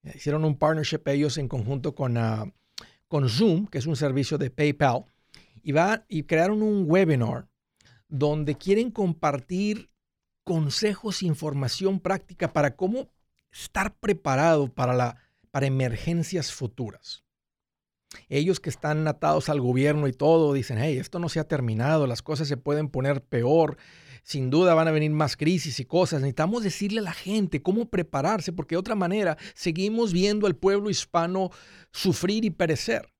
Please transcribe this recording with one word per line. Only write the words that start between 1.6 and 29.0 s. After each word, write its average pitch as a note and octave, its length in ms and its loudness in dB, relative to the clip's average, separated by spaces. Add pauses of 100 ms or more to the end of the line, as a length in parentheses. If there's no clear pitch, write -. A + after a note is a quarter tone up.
con, B2 240 -2
ah, A2 340 -2 (560)
con C#3 220 0
Zoom, F#3 380 2
que - 100 -8
es C3 80 -4
un D#3 120 -2
servicio C#3 400 0
de C#3 120 -2
PayPal, C#3+ 560 0 (560)
y D3 120 -4
va, G3 340 2
y D3+ 160 -4
crearon F#3+ 400 2
un G#3 240 2
webinar D3 600 2 (600)
donde D3 480 -2
quieren G#3+ 360 0
compartir F3+ 1000 -2 (540)
consejos, F#3 760 -2
información D#3 800 -2
práctica - 540 -4
para C#3+ 220 2
cómo A#3 340 -4 (420)
estar - 460 -6
preparado D3+ 760 2
para B2 200 0
la, B2 240 0 (340)
para C#3 160 0
emergencias C3+ 840 -2
futuras. - 720 -10 (1000)
Ellos D#3+ 320 0
que - 120 -6
están D3+ 360 -2
atados D3+ 420 0
al D3 120 0
gobierno C#3 460 2
y C3 60 -2
todo, D3+ 400 4
dicen, B2 260 -2
"Hey, C#3 180 0
esto C#3+ 220 -8
no - 100 -4
se E3 100 -4
ha D#3 80 -4
terminado, C3 600 0
las A#2 160 -6
cosas D3+ 240 -6
se C#3 100 -4
pueden D3 320 -2
poner C#3 320 -2
peor, D3 560 2 (460)
sin C3 260 -4
duda E3+ 240 6
van D#3+ 140 6
a D#3+ 40 2
venir D3+ 200 2
más D3+ 260 0
crisis D#3 420 0
y B2+ 60 -6
cosas". E3+ 340 2
Necesitamos D#3+ 440 -2
decirle G3+ 380 -2
a - 20 -4
la E3 100 -6
gente F#3+ 480 -2
cómo A3 260 0
prepararse, F3 640 -2
porque E3 220 -6
de E3+ 60 0
otra G#3+ 160 -4
manera F#3 420 0 (160)